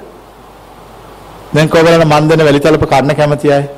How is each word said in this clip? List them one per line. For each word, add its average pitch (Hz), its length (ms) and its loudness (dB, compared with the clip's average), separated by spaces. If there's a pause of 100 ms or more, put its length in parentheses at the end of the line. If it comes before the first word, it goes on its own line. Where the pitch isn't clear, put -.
(1500)
දැන් 151 200 -2
කොහොමද 165 360 2
මන් 151 200 0
දෙන 160 200 2
වැලිතලප 147 400 0
කන්න 139 300 0
කැමති 147 380 -2
අය? 139 100 -2 (140)